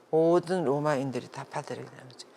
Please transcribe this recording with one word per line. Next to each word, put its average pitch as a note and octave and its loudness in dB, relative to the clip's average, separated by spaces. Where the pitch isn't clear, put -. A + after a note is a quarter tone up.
모든 E3+ 4
로마인들이 C#3 0
다 C#3 -12
받아들이게 - -8
되는 - -20
거죠. - -20